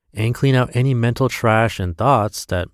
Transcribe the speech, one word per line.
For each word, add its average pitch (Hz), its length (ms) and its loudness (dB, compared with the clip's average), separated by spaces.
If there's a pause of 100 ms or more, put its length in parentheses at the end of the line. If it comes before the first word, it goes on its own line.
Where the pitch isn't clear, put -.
(160)
and 113 180 -2
clean 135 220 2
out 123 180 0
any 127 220 0
mental 120 340 0
trash 113 500 0
and 87 160 -4
thoughts 113 520 0
that 90 260 -4